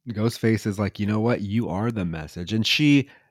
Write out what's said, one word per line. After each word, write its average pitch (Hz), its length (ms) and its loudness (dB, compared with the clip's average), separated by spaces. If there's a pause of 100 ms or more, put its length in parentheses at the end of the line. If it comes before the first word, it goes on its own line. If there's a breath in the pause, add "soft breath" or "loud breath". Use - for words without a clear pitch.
Ghostface 110 560 0
is 101 140 -2
like, 101 200 -2
"You 104 60 0
know 107 140 0
what? 113 220 0
You 104 280 -2
are 101 220 -2
the 104 140 -4
message." 82 460 -8
And 110 140 0
she, 143 440 4 (200 soft breath)